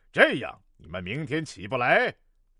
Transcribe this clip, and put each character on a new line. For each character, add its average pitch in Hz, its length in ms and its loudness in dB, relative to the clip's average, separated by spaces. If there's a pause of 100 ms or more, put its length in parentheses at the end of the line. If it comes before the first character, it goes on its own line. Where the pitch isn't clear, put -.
(120)
这 254 220 6
样 113 260 -8 (160)
你 - 100 -20
们 90 160 -8
明 120 220 -6
天 156 180 -2
起 98 240 -12
不 120 120 -2
来， 170 360 2 (460)